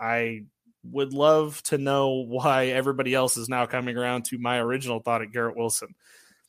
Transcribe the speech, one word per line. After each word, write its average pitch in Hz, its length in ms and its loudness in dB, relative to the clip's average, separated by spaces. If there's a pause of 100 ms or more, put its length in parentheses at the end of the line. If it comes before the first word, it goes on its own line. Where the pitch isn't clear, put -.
I 113 440 -2 (380)
would 131 280 -4
love 151 520 4
to - 140 0
know 139 320 2
why 131 580 2
everybody 131 460 0
else 131 220 2
is 117 140 -6
now 123 160 0
coming 123 320 -4
around 123 260 -2
to 127 140 -6
my 120 220 0
original 120 420 -2
thought 117 200 0
at 107 120 -10
Garrett 117 240 -2
Wilson. 113 380 -4 (540)